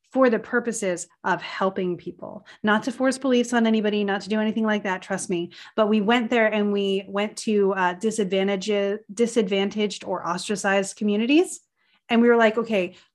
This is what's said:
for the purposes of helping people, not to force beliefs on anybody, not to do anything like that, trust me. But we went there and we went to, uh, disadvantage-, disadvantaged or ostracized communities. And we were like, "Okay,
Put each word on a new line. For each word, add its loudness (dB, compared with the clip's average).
for 4
the 2
purposes -4
of 0
helping -4
people, -14
not 2
to -4
force 0
beliefs 0
on 2
anybody, 2
not -2
to -14
do 0
anything -2
like 0
that, -4
trust -6
me. -4
But 4
we 4
went 2
there 4
and 0
we -2
went -4
to, 2
uh, 0
disadvantage-, -2
disadvantaged 0
or -6
ostracized -2
communities. 2
And 4
we 6
were 6
like, 4
"Okay, -2